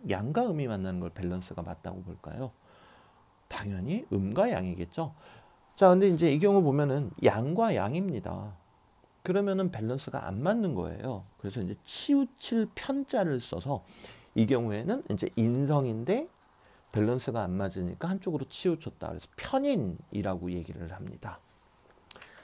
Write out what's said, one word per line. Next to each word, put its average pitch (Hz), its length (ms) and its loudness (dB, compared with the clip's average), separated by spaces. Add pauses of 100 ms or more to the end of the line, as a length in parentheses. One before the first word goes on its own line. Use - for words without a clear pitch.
양과 127 420 0
음이 147 180 -2
만나는 95 320 -2
걸 90 100 -4
밸런스가 90 520 -6
맞다고 87 400 -10
볼까요? 95 500 -10 (960)
당연히 104 640 -4
음과 120 400 2
양이겠죠. 90 600 -4 (640)
자, 190 140 8
근데 190 200 8
이제 165 240 6
이 147 60 4
경우 202 240 6
보면은 143 480 2 (140)
양과 143 500 4
양입니다. 104 800 -2 (680)
그러면은 190 480 2
밸런스가 120 560 -4
안 98 120 -4
맞는 185 360 0
거예요. 95 480 -6 (140)
그래서 104 220 -6
이제 95 220 -4
치우칠 - 920 0
편자를 220 680 -2
써서 113 420 -6 (540)
이 113 100 6
경우에는 120 640 0
이제 - 240 -2
인성인데 135 920 2 (640)
밸런스가 113 500 0
안 90 140 -2
맞으니까 95 520 -4
한쪽으로 180 400 -4
치우쳤다. - 600 -4
그래서 85 180 -10 (100)
편인이라고 101 1160 -2
얘기를 87 400 -8
합니다. 95 480 -12 (1040)